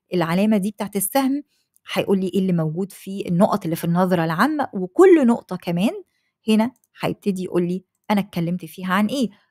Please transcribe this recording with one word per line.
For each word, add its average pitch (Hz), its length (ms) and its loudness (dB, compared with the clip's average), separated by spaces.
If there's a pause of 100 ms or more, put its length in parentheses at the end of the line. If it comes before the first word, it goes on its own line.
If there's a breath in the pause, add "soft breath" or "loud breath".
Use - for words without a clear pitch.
(140)
العلامة 185 440 2
دي 196 140 -2
بتاعت - 240 -10
السهم، 269 480 0 (500)
هيقول 190 260 0
لي 185 80 -2
إيه 190 120 -2
اللي 185 140 0
موجود 170 380 -2
في 196 360 -12
النقط 180 360 2
اللي 165 120 -4
في - 80 -8
النظرة 175 420 2
العامة، 247 480 0
وكل 302 540 6
نقطة 233 280 -2
كمان 208 480 -2 (440)
هنا 220 240 2 (300)
هيبتدي 185 420 -4
يقول 175 240 0
لي 185 160 -6 (280)
أنا 208 80 2
اتكلمت 175 460 -4
فيها 185 280 -6
عن 208 140 2
إيه، 262 220 -2 (220 soft breath)